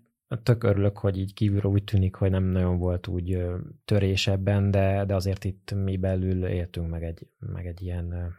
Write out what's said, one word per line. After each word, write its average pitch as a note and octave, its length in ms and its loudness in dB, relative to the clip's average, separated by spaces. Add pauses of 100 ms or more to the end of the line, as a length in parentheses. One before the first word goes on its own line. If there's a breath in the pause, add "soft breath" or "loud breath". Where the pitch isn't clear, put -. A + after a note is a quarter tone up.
(440)
tök A#2 200 2
örülök, G2+ 340 2
hogy G2 200 0
így F#2+ 160 -4
kívülről G2+ 380 2
úgy G2 120 4
tűnik, F#2+ 320 2
hogy G2 160 2
nem F#2+ 120 2
nagyon F2+ 340 2
volt F2 300 -2
úgy, F2+ 260 -2
ö, F2+ 240 -2 (280)
törés G2 420 2
ebben, G2 440 2
de, G2 340 2
de G2 100 0
azért F#2+ 280 -2
itt - 320 -6
mi G2 220 -2
belül F#2 480 0
éltünk E2+ 440 -4
meg E2 140 -6
egy, E2 240 -10 (120)
meg F#2 260 -10
egy F2 160 -10
ilyen, F2 300 -6
ö, F2 140 -6 (140)